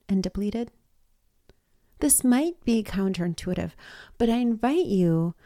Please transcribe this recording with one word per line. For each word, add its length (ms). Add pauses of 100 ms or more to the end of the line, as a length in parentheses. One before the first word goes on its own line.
(100)
and 120
depleted? 500 (1300)
This 220
might 440
be 160
counterintuitive, 880 (480)
but 100
I 80
invite 480
you 500 (120)